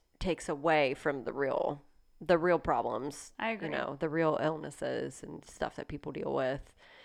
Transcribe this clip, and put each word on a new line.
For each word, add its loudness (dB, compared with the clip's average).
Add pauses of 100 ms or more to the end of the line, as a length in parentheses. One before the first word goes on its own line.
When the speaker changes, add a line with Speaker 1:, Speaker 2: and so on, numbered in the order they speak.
(180)
Speaker 1:
takes -2
away 4
from -2
the -4
real, 0 (400)
the 6
real 4
problems, 0
Speaker 2:
I -2
agree. -4
Speaker 1:
you -4
know, -2
the 0
real 2
illnesses -4
and -12
stuff -6
that -10
people -10
deal -4
with. 0 (440)